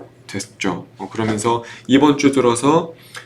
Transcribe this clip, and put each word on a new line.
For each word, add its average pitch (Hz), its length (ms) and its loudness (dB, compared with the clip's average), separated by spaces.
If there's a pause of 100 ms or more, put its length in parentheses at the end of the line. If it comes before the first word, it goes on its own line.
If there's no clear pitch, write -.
(280)
됐죠. 90 580 -8 (140)
어, 98 100 -12
그러면서 113 540 -2 (240)
이번 143 320 4
주 139 120 2
들어서, 135 640 2 (320)